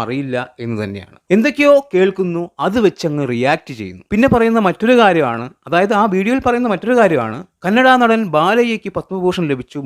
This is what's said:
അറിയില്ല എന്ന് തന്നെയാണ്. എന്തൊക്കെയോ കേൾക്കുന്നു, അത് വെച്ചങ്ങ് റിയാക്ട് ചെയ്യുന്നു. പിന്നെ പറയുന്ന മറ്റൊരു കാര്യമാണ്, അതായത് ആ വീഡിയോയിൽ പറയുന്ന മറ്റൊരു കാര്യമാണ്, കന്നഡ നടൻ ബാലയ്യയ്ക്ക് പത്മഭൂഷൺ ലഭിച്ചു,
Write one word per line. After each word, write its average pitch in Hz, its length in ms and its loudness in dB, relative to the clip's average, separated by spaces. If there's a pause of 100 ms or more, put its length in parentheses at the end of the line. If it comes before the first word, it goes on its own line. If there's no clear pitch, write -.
അറിയില്ല 127 340 -6 (280)
എന്ന് 117 180 -6
തന്നെയാണ്. 98 340 -12 (200)
എന്തൊക്കെയോ 285 360 2 (220)
കേൾക്കുന്നു, 185 480 0 (240)
അത് 202 200 0
വെച്ചങ്ങ് 147 460 -2
റിയാക്ട് 135 480 -2
ചെയ്യുന്നു. 92 240 -14 (100)
പിന്നെ 247 200 4
പറയുന്ന 226 340 2
മറ്റൊരു 226 340 2
കാര്യമാണ്, 131 460 0 (200)
അതായത് 196 340 0
ആ - 20 2 (120)
വീഡിയോയിൽ 233 320 -2
പറയുന്ന 240 260 -2
മറ്റൊരു 233 260 -2
കാര്യമാണ്, 135 400 0 (260)
കന്നഡ 254 380 4
നടൻ 226 160 2 (160)
ബാലയ്യയ്ക്ക് 214 640 0
പത്മഭൂഷൺ 180 560 -4
ലഭിച്ചു, 131 320 -10